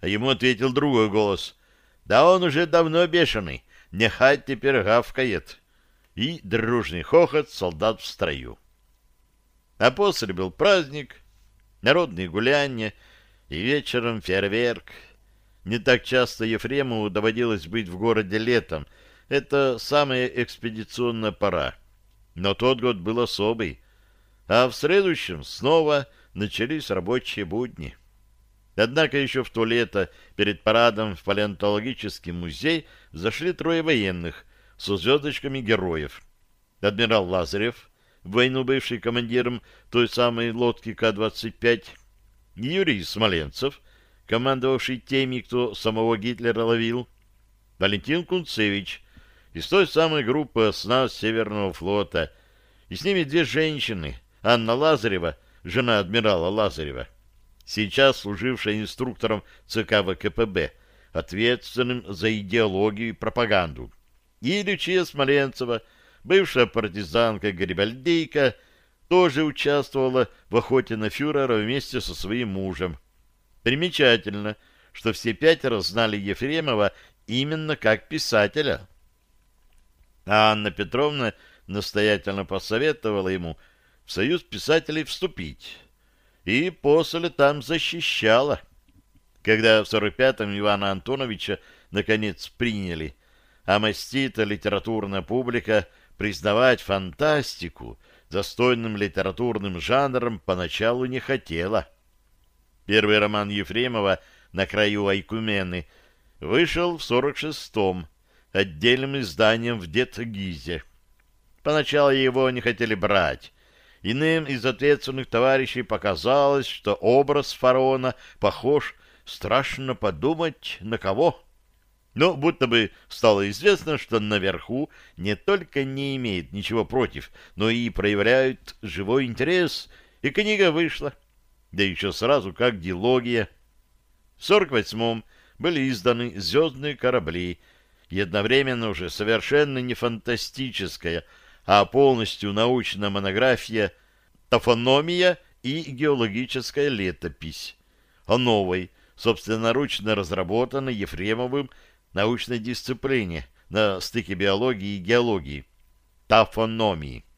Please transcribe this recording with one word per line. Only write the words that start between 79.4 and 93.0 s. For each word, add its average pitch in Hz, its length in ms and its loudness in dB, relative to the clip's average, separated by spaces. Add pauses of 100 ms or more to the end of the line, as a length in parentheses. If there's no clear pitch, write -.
А 107 240 8
Анна 104 200 0
Петровна 127 640 -2 (340)
настоятельно 101 800 0
посоветовала 107 840 -2
ему 87 280 -4 (480)
в - 60 -16
Союз 143 320 -2
писателей 156 600 -2
вступить. - 720 -10 (640)
И 131 260 0
после 165 600 2
там 143 320 2
защищала. 135 1000 0 (800)
Когда 110 400 6
в 95 40 -6
сорок 107 280 0
пятом 117 420 0
Ивана 101 340 2
Антоновича 98 680 -6 (320)
наконец 104 580 -2
приняли, 92 680 -4 (500)